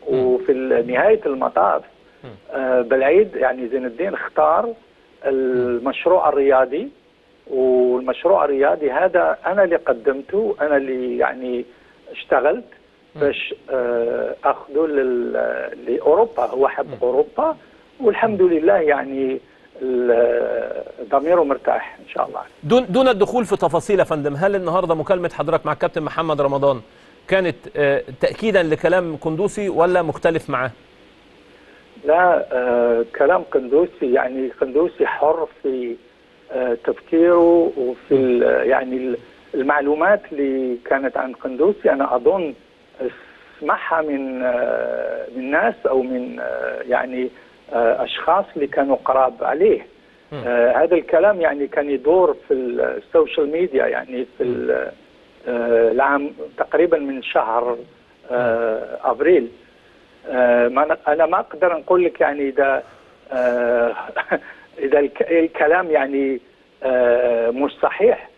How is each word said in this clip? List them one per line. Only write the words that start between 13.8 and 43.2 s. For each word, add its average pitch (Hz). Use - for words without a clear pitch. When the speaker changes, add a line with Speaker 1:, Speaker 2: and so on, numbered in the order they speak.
Speaker 2:
أخذه 139
لل-، 127
لأوروبا، 151
هو 131
حب 139
Speaker 1:
مم. 131
Speaker 2:
أوروبا، 151
والحمد 220
لله 170
يعني 135
ال-، 120
ضميره 160
مرتاح 127
إن -
شاء -
الله. -
Speaker 1:
دون، 233
دون 254
الدخول 220
في 202
تفاصيل 175
يا 175
فندم، 147
هل 196
النهارده 175
مكالمة 175
حضرتك 151
مع 151
الكابتن 160
محمد 151
رمضان 139
كانت، 185
آه، 143
تأكيدا 185
لكلام 165
قندوسي 185
ولا 175
مختلف 165
معاه؟ 127
Speaker 2:
لا، 170
آه، 120
كلام 170
قندوسي، 139
يعني 131
قندوسي 143
حر 156
في، 123
آه، 127
تفكيره 170
وفي 127
ال-، 123
يعني 131
ال-، 127
المعلومات 147
اللي 131
كانت 135
عن 131
قندوسي 151
أنا 135
أظن 151